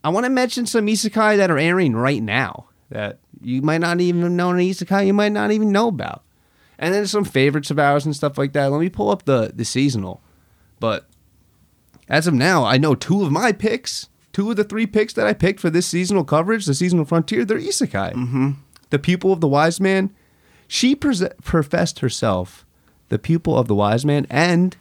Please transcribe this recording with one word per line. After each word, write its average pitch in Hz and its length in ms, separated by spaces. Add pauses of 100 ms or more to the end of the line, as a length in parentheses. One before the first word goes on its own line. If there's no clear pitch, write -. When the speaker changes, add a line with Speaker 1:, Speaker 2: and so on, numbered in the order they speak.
Speaker 1:
I 156 60
wanna 240 200
mention 247 340
some 220 220
isekai 214 520
that 185 120
are 143 80
airing 165 380
right 131 260
now 110 440 (240)
that 104 280 (220)
you 127 220
might 156 160
not 170 220
even 175 360
know 180 140
an 180 60
isekai, 190 500
you 196 60
might 208 200
not 208 200
even 214 180
know 214 180
about. - 340 (560)
And 165 160
then 208 120
some 208 180
favorites 139 460
of 147 80
ours 143 280
and 147 100
stuff 143 220
like 139 160
that. 139 180
Let 147 80
me 180 80
pull 208 220
up - 160
the, 123 280
the 117 100
seasonal. 117 580 (580)
But 113 260 (1000)
as 156 180
of 165 80
now, 147 300
I 123 140
know 147 160
two 196 280
of 151 80
my 208 220
picks, - 560 (240)
two 202 180
of 214 60
the 208 80
three 214 220
picks 214 260
that 220 140
I 208 80
picked 190 260
for 170 100
this 175 160
seasonal 180 380
coverage, 185 400
the 143 100
seasonal 175 300
frontier, 170 400
they're 220 140
isekai. 233 560
Speaker 2:
Mm-hmm. 127 360 (400)
Speaker 1:
The 143 80
Pupil 180 340
of 170 80
the 160 80
Wise 156 320
Man, 190 340 (520)
she 262 300
pres-, 254 260 (220)
professed 165 540
herself 98 640 (460)
the 113 80
pupil 165 380
of 117 120
the 107 60
wise 107 300
man 147 240
and 175 520